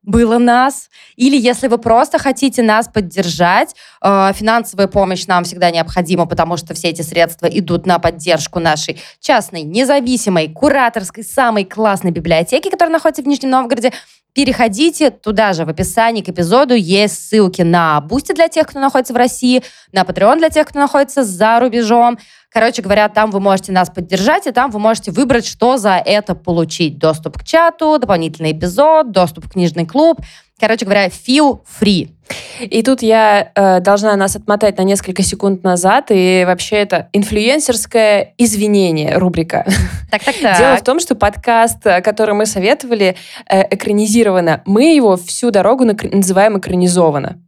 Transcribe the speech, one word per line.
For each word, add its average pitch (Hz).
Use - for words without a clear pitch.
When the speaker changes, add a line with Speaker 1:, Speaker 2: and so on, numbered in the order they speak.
Speaker 1:
было 226
нас, 247
или 269
если 240
вы 233
просто 247
хотите 262
нас 220
поддержать, 175
э, 196
финансовая 214
помощь 190
нам 180
всегда 180
необходима, 170
потому 165
что -
все 170
эти 160
средства 165
идут 175
на 175
поддержку 165
нашей 156
частной, 202
независимой, 233
кураторской, 233
самой 226
классной 196
библиотеки, 170
которая 339
находится 311
в 254
Нижнем 269
Новгороде. 240
Переходите 262
туда 208
же, 160
в 151
описании 226
к 185
эпизоду. 226
Есть 208
ссылки 196
на 165
Бусти 247
для 330
тех, 311
кто 277
находится 269
в 226
России, 247
на 190
Patreon 202
для 320
тех, 302
кто 285
находится 277
за 214
рубежом. 240
Короче 226
говоря, 208
там 214
вы 196
можете 190
нас 180
поддержать, 190
и 269
там 247
вы 208
можете 214
выбрать, 240
что 254
за 202
это 190
получить. 165
Доступ 156
к -
чату, 320
дополнительный 165
эпизод, 247
доступ 180
в -
книжный 170
клуб. 311
Короче 220
говоря, 196
feel 269
free. 185
Speaker 2:
И 226
тут 254
я, 220
э, 190
должна 202
нас 196
отмотать 208
на 190
несколько 190
секунд 196
назад, 190
и 185
вообще 180
это 202
инфлюенсерское 214
извинение, 202
рубрика. 170
Speaker 1:
Так, 214
так, 277
так. 202
Speaker 2:
Дело 262
в -
том, 277
что 269
подкаст, 226
э, 185
который 214
мы 214
советовали, 202
э, 190
«Экранизировано», 208
мы 254
его 220
всю -
дорогу 214
нак-, 214
называем 196
«Экранизовано». 180